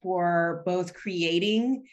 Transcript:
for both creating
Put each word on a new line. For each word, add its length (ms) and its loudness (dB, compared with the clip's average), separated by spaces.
for 640 0
both 260 -2
creating 1000 0